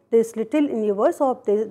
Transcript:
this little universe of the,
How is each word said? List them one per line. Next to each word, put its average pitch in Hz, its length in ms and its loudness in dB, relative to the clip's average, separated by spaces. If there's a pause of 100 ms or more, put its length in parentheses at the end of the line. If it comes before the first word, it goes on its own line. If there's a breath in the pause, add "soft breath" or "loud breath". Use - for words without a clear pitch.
(120)
this 226 240 2
little 220 260 -2
universe 226 580 0
of 254 260 -2
the, 214 260 0